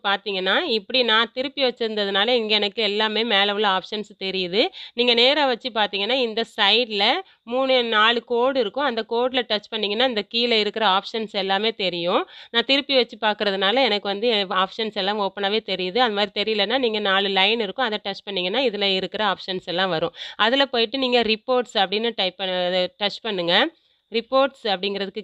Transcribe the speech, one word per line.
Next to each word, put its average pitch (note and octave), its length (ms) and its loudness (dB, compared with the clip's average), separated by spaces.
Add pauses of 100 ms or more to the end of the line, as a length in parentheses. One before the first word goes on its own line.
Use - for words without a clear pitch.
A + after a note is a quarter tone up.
பார்த்தீங்கன்னா, G3 480 0 (220)
இப்படி A3 220 -2 (120)
நான் A3 240 2
திருப்பி C4+ 300 -4
வச்சிருந்ததுனால G#3+ 760 0
இங்க G#3+ 160 -2
எனக்கு G#3 280 -2
எல்லாமே G#3+ 420 0
மேல G3+ 300 2
உள்ள G#3 120 0 (100)
ஆப்ஷன்ஸ் G#3 340 -8 (120)
தெரியுது. F#3+ 400 -2 (320)
நீங்க A#3+ 200 2
நேரா C4+ 360 4
வச்சு B3 200 -4
பார்த்தீங்கன்னா, G#3 520 -2
இந்த A3 260 -2
சைடுல G#3+ 560 2 (460)
மூணு, C4 240 2 (180)
நாலு A3 280 4 (100)
கோடு B3 300 2
இருக்கும். A#3+ 280 -2
அந்த A3+ 220 -2
கோடுல B3 400 0
டச் G#3 220 -4
பண்ணீங்கன்னா, A3 380 0
இந்த G#3 120 -2 (100)
கீழே A#3 300 2
இருக்கிற G#3 260 -2
ஆப்ஷன்ஸ் G#3 540 -2
எல்லாமே G3 340 0
தெரியும். F3+ 460 0 (280)
நான் A#3 200 0
திருப்பி C#4 280 2
வச்சு A3+ 240 -2
பார்க்கறதுனால G#3 680 0
எனக்கு G#3 240 -2
வந்து G#3 180 0 (320)
ஆப்ஷன்ஸ் G#3 400 -4
எல்லாம் G#3 240 -2
ஓப்பனாவே G3+ 340 -2 (100)
தெரியுது. F#3 360 -2
அது G#3+ 120 -2
மாதிரி G3+ 220 -2
தெரியலன்னா, G#3 440 0
நீங்க G#3+ 260 -2
நாலு G3 280 2
லைன் G#3+ 280 2
இருக்கும், A#3+ 220 -4
அதை G#3 200 -4
டச் - 180 -8
பண்ணீங்கன்னா, G3 400 -2
இதுல G3+ 320 0
இருக்கிற G3+ 320 -4
ஆப்ஷன்ஸ் F#3 420 -6
எல்லாம் F#3+ 220 0
வரும். B3+ 200 -2 (320)
அதுல C#4 280 2
போயிட்டு A#3 300 0
நீங்க B3 180 2 (100)
ரிப்போர்ட்ஸ் A#3+ 520 -2
அப்படின்னு G#3+ 360 -2
டைப் F#3 220 -2
பண்ண, F#3 160 -2 (100)
அதை F3+ 140 0 (200)
டச் G3+ 160 -4 (100)
பண்ணுங்க. F3 260 0 (580)
ரிப்போர்ட்ஸ் C4 580 0
அப்படிங்கிறதுக்கு G3 540 -4